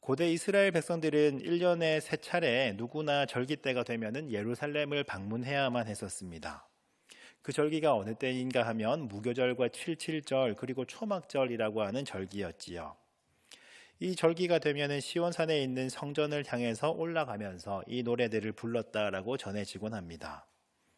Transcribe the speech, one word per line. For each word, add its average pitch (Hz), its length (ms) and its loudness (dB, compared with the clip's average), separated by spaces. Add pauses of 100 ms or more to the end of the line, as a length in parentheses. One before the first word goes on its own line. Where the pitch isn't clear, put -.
고대 165 300 2
이스라엘 196 400 4
백성들은 151 680 4
일 170 180 0
년에 165 400 4
세 151 180 -4
차례 131 580 2
누구나 143 520 0
절기 131 300 -2
때가 123 260 0
되면은 117 480 -4
예루살렘을 143 720 -2
방문해야만 120 840 -2
했었습니다. 90 800 -10 (760)
그 - 80 -8
절기가 151 440 4
어느 107 200 -2
때인가 127 500 2
하면 117 420 0
무교절과 120 640 0
칠칠절 143 840 -2
그리고 127 300 -4
초막절이라고 123 960 0
하는 120 220 -2
절기였지요. 92 920 -8 (1040)
이 180 160 -2
절기가 170 420 4
되면은 143 420 2
시온산에 165 640 2
있는 131 280 0
성전을 147 580 -2
향해서 120 420 0
올라가면서 104 960 -4
이 120 160 -4
노래들을 117 520 0
불렀다라고 107 840 -2
전해지곤 104 560 -6
합니다. 85 540 -10 (500)